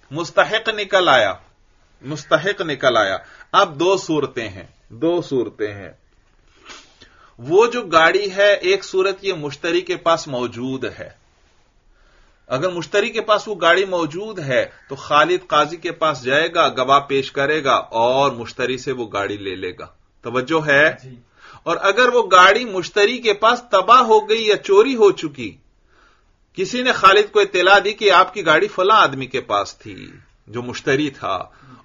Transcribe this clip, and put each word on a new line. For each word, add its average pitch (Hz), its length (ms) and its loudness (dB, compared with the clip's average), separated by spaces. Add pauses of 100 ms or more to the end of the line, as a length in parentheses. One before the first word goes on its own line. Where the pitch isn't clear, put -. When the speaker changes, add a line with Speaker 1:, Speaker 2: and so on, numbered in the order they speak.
(140)
Speaker 1:
मुस्तहिक 185 560 -2
निकल 190 400 0
आया, 104 320 2 (640)
मुस्तहिक 156 560 -4
निकल 143 360 -2
आया। 95 280 -2 (280)
अब 185 200 2
दो 175 240 0
सूरतें 127 520 -6
हैं, 95 240 -20 (180)
दो 160 300 -2
सूरतें 107 520 -6
हैं। 98 300 -20 (1400)
वो 175 280 4
जो 240 140 -4
गाड़ी 175 460 2
है, 196 300 2
एक 190 260 -2
सूरत 185 400 -2
ये 190 100 -4
मुश्तरी 165 480 -4
के 180 140 -6
पास 165 320 -2
मौजूद 123 580 -8
है, - 320 -14 (1300)
अगर 156 220 -4
मुश्तरी 202 380 -2
के 220 120 -6
पास 208 260 0
वो 214 80 -8
गाड़ी 175 300 2
मौजूद 185 540 -6
है 131 320 -2 (180)
तो 139 60 -12
खालिद 156 540 0
काजी 151 280 0
के 165 140 -8
पास 151 320 -2
जाएगा, 156 440 0
गवाह 131 320 2
पेश 135 300 -2
करेगा 139 480 0
और 127 580 0
मुश्तरी 123 420 -6
से 131 140 -8
वो 127 140 -6
गाड़ी 101 320 -6
ले 98 180 -10
लेगा। 90 420 -12 (260)
तवज्जो 127 360 -2
है? 151 340 2
Speaker 2:
जी। 127 300 -20 (420)
Speaker 1:
और 165 120 -2
अगर 208 320 2
वो 240 140 2
गाड़ी 190 420 4
मुश्तरी 202 520 -2
के 220 160 -2
पास 226 380 0
तबाह 202 280 6
हो 220 200 4
गई 214 240 -2
या 208 120 2
चोरी 214 380 2
हो 214 180 4
चुकी, 135 480 -10 (960)
किसी 190 280 -4
ने 247 100 0
खालिद 202 360 4
को 208 120 0
इत्तला 196 380 2
दी 196 140 -4
कि 208 160 0
आपकी 185 340 2
गाड़ी 160 240 2
फला 202 280 0
आदमी 135 320 0
के 127 120 -6
पास 101 420 -6
थी, 98 380 -18 (300)
जो 117 120 -10
मुश्तरी 135 480 -2
था, 98 500 -8 (260)